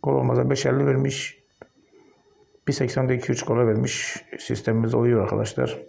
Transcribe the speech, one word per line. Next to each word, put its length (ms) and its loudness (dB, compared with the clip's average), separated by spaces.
Gol 100 2
olmazsa 360 2
beş 160 0
elli 200 2
vermiş. 580 -2
Bir 60 0
seksen 360 0
de 60 2
iki 160 -4
üç 120 -2
gola 240 2
vermiş. 580 -2
Sistemimiz 540 -2
uyuyor 300 4
arkadaşlar. 640 -2